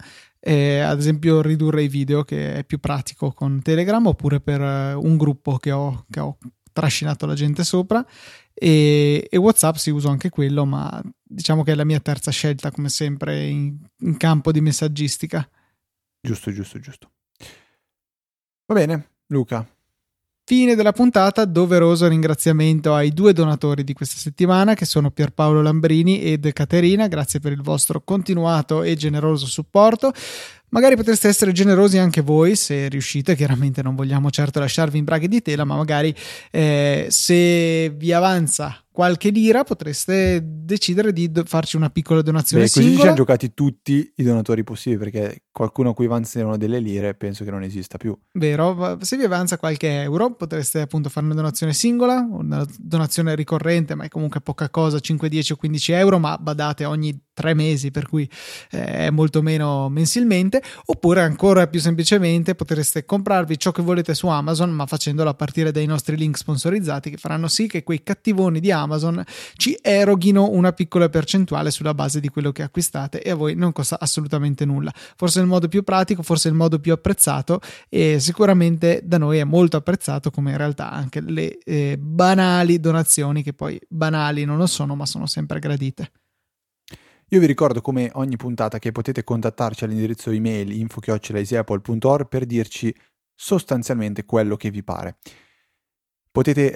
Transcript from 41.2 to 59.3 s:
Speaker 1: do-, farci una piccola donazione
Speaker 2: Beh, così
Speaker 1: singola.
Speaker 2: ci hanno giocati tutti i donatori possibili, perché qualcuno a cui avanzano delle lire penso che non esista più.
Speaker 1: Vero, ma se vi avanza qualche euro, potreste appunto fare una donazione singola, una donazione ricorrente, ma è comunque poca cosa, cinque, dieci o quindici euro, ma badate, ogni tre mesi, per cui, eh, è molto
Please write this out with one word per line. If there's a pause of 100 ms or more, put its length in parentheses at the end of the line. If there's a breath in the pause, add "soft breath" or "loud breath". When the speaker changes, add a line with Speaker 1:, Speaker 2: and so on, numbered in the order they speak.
Speaker 1:
do-,
farci
una
piccola
donazione
Speaker 2:
Beh,
così
Speaker 1:
singola.
Speaker 2:
ci
hanno
giocati
tutti
i
donatori
possibili,
perché
qualcuno
a
cui
avanzano
delle
lire
penso
che
non
esista
più. (160)
Speaker 1:
Vero,
ma
se
vi
avanza
qualche
euro,
potreste
appunto
fare
una
donazione
singola,
una (140)
donazione
ricorrente,
ma
è
comunque
poca
cosa,
cinque,
dieci
o
quindici
euro,
ma
badate,
ogni
tre
mesi,
per
cui, (420 loud breath)
eh,
è
molto